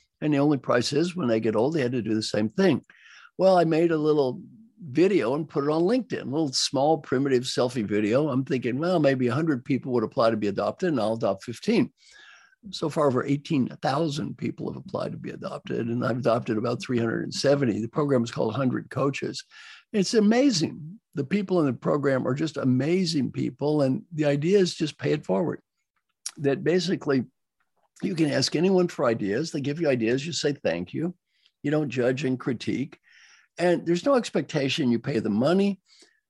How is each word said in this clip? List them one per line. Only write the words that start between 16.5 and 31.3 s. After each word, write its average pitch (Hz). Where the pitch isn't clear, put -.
about 120
three 123
hundred 113
and -
seventy. 135
The 117
program 139
is 117
called 110
Hundred 123
Coaches. 135
It's 202
amazing. 208
The 143
people 190
in 147
the 127
program 139
are 127
just 151
amazing 139
people, 135
and 131
the 151
idea 147
is 180
just 147
pay 147
it 151
forward. 185
That 139
basically, 156
you 196
can 156
ask 131
anyone 180
for -
ideas. 117
They 156
give 143
you 156
ideas. 127
You 170
say, 147
"Thank 87
you." 175